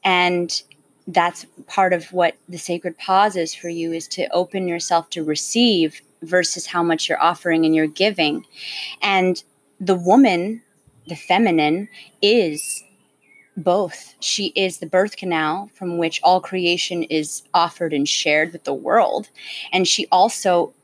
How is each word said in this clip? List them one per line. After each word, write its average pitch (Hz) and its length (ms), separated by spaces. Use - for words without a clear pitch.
And 180 600
that's 175 400
part 185 260
of 165 200
what 175 240
the 175 100
sacred 170 380
pause 190 400
is 165 180
for - 140
you, 165 240
is 165 160
to - 240
open 180 340
yourself 170 440
to 165 140
receive 170 760
versus 170 440
how 175 160
much 170 260
you're - 140
offering 165 440
and 160 80
you're 156 120
giving. 165 580
And 185 400
the 190 160
woman, 196 680
the 165 100
feminine, 180 720
is 202 640
both. 180 640
She - 340
is 190 240
the 175 80
birth 185 300
canal 175 580
from 175 240
which 165 240
all 185 180
creation 175 640
is 156 380
offered 170 400
and 147 160
shared 156 440
with 170 120
the 143 80
world. 208 560
And 185 140
she - 260
also 185 600